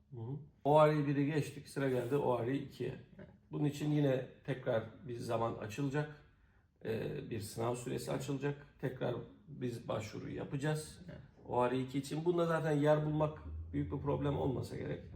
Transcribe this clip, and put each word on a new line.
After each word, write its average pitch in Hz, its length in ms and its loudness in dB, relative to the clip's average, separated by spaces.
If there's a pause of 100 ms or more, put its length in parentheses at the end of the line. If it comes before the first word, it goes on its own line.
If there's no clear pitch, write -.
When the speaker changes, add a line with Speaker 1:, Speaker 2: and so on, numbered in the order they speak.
(100)
Speaker 1:
Hı 127 100 -14
hı. 123 160 -6 (280)
O 151 220 10
R 151 120 4
I 143 80 2
biri 143 200 2
geçtik, 147 420 -2
sıra 139 220 0
geldi 123 260 2
O 123 300 2
R 131 80 2
I 135 40 0
ikiye. - 360 -6 (240)
Speaker 2:
Evet. - 100 -18 (240)
Speaker 1:
Bunun 151 120 0
için 151 260 0
yine 135 360 4 (180)
tekrar 123 400 0 (240)
bir 117 100 -6
zaman 113 360 0
açılacak. 143 720 -4 (600)
Ee, 104 460 -4
bir 110 100 -4
sınav 117 340 -4
süresi - 360 -6
Speaker 2:
Evet. 139 100 -2
Speaker 1:
açılacak. 139 460 -4 (140)
Tekrar 123 340 -2 (340)
biz 127 400 -6
başvuru 117 420 -4
yapacağız. - 680 -2 (100)
Speaker 2:
Evet. - 120 -12 (280)
Speaker 1:
O 123 220 4
R 131 80 2
I 131 40 0
iki 131 160 -4
için. 151 260 -2
Bunda 170 220 4
zaten 156 260 2
yer 151 340 6
bulmak 151 320 2 (340)
büyük 143 200 -2
bir 147 60 -4
problem 139 400 0
olmasa - 380 -2
gerek. - 240 -6 (160)